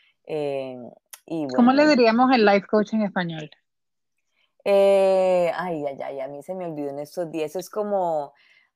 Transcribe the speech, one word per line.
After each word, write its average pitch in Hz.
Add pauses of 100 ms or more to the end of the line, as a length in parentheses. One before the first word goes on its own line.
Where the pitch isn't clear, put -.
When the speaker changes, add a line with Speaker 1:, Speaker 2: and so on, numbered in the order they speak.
(240)
Speaker 1:
Eh, 139 (480)
y 160
Speaker 2:
¿Cómo 254
le 285
Speaker 1:
bueno. 302
Speaker 2:
diríamos 247
el 226
Life 202
Coach 214
en 220
español? 165 (1120)
Speaker 1:
Eh, 190
ay, 165
ay, 139
ay, 139
a 135
mí 143
se 185
me 185
olvidó 147
en 139
estos 160
días. 156
Eso 190
es 180
como 180 (440)